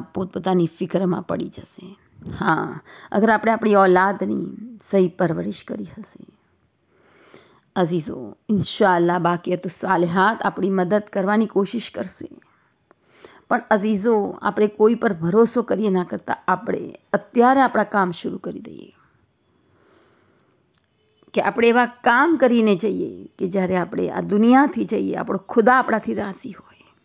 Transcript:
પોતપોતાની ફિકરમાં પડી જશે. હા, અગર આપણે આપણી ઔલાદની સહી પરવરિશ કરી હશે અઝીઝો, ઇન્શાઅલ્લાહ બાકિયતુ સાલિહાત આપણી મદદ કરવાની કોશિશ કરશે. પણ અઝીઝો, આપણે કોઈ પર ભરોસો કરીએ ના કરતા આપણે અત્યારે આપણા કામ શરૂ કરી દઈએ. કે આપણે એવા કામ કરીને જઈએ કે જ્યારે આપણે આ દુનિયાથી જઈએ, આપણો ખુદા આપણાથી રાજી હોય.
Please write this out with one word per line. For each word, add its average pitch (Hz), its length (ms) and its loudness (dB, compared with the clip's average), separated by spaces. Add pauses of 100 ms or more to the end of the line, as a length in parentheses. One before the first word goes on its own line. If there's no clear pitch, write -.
(140)
પોતપોતાની 185 640 -2
ફિકરમાં 180 520 -2
પડી 170 280 -6
જશે. - 300 -20 (520)
હા, - 300 0 (420)
અગર 208 200 0
આપણે 214 200 0
આપણી 220 300 2
ઔલાદની 190 640 2 (440)
સહી 190 280 2
પરવરિશ 175 500 -4
કરી 214 240 -12
હશે - 320 -20 (1500)
અઝીઝો, 170 420 -2 (320)
ઇન્શાઅલ્લાહ 180 720 2
બાકિયતુ 175 500 -2 (120)
સાલિહાત 190 600 2
આપણી 196 360 -2
મદદ 196 360 0
કરવાની 208 400 0
કોશિશ 202 420 -2
કરશે. - 340 -10 (1200)
પણ 233 120 0 (100)
અઝીઝો, 208 720 0
આપણે 208 260 0
કોઈ 214 280 2
પર 220 180 -2
ભરોસો 202 480 2
કરીએ 196 280 -2
ના 185 140 2
કરતા - 340 -8 (100)
આપણે 185 520 -4 (140)
અત્યારે 254 480 0
આપણા 247 220 0
કામ 196 280 0
શરૂ - 260 -10
કરી - 220 -12
દઈએ. - 340 -20 (2500)
કે - 80 -2
આપણે 214 260 0
એવા 240 180 4
કામ 262 520 2
કરીને 233 380 4
જઈએ 180 540 -6 (100)
કે 196 80 -2
જ્યારે 185 300 0
આપણે 180 320 -2
આ - 120 -6
દુનિયાથી 226 640 4
જઈએ, 196 300 -4
આપણો - 220 -4
ખુદા 233 360 2
આપણાથી 226 400 0
રાજી 202 380 -10
હોય. - 240 -20 (300)